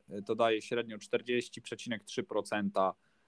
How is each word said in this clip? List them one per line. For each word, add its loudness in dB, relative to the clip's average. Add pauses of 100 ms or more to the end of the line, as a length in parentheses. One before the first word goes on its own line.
(260)
to 2
daje 6
średnią -4
czterdzieści -2
przecinek -6
trzy -4
procenta, 0 (340)